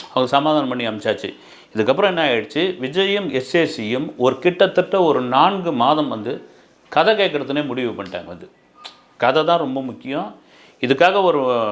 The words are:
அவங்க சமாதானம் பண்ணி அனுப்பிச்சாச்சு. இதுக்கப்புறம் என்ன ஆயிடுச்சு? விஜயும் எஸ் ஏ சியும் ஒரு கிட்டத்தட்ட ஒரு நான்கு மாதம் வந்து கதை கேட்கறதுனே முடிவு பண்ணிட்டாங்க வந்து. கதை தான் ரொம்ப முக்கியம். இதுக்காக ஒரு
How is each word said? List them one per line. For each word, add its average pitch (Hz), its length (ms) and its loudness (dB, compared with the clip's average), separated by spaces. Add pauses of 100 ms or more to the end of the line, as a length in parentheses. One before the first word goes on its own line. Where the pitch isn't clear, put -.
அவங்க 127 180 0
சமாதானம் 143 420 2
பண்ணி 123 180 -4
அனுப்பிச்சாச்சு. 107 460 -4 (420)
இதுக்கப்புறம் 110 300 2
என்ன 170 220 2
ஆயிடுச்சு? 127 520 -2
விஜயும் 190 520 -2
எஸ் 127 240 -2
ஏ 165 100 4
சியும் 123 520 -4
ஒரு 123 220 2
கிட்டத்தட்ட 185 600 2
ஒரு 143 200 4
நான்கு 165 500 2
மாதம் 143 380 2
வந்து 113 340 -8 (460)
கதை 185 260 2
கேட்கறதுனே 147 500 -2
முடிவு 120 380 -6
பண்ணிட்டாங்க 90 220 -12
வந்து. 87 240 -16 (680)
கதை 135 260 2
தான் 170 160 2
ரொம்ப 135 220 -6
முக்கியம். 135 540 -10 (460)
இதுக்காக 175 420 4
ஒரு 160 160 4 (320)